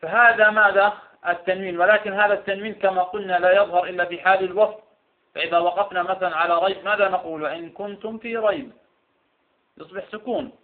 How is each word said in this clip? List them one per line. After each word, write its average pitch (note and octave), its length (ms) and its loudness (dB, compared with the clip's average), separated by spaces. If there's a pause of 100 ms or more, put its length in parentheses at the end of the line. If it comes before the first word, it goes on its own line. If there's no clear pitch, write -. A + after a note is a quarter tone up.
فهذا G#3+ 480 4
ماذا؟ G#3 440 4 (340)
التنوين، F3+ 520 -4
ولكن G#3 340 2
هذا G#3 200 2
التنوين G3+ 400 -6
كما F#3 300 0
قلنا F#3 360 -2
لا F#3 240 6
يظهر F3+ 220 0
إلا F3 200 -2
في F3 160 -10
حال F#3+ 220 4
الوصل. F#3+ 360 0 (560)
فإذا E3+ 220 -2
وقفنا F3+ 460 0
مثلًا F#3 320 -4
على E3+ 240 0
ريب، F#3 260 -2
ماذا G3+ 240 2
نقول؟ D#3+ 340 -6
وإن E3 260 -8
كنتم G#3 480 -12
في A#3 200 -10
ريب، F3+ 340 -2 (1040)
يصبح F3+ 340 -14
سكون. G#3+ 400 -6 (120)